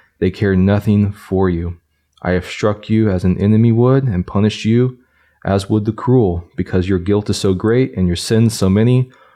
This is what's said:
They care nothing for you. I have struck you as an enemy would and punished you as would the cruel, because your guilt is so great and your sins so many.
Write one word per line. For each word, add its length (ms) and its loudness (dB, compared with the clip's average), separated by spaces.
They 120 0
care 240 0
nothing 580 2
for 360 -2
you. 300 -4
I 120 -2
have 120 -2
struck 460 -4
you 180 2
as 160 -2
an 160 0
enemy 320 4
would 320 2
and 220 -2
punished 400 -2
you 320 0
as 240 -2
would 160 0
the 60 -2
cruel, 520 0
because 340 -2
your 80 0
guilt 320 -2
is 80 -4
so 160 0
great 420 0
and 100 0
your 100 0
sins 360 0
so 160 -2
many. 420 2